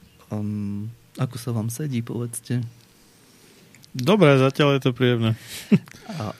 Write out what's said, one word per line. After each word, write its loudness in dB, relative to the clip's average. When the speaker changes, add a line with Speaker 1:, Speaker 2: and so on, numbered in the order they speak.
Speaker 1:
um, -6
ako -6
sa -10
vám -4
sedí, -6
povedzte? -6
Speaker 2:
Dobre, 4
zatiaľ 4
je -2
to 0
príjemné. 2
Speaker 1:
A -8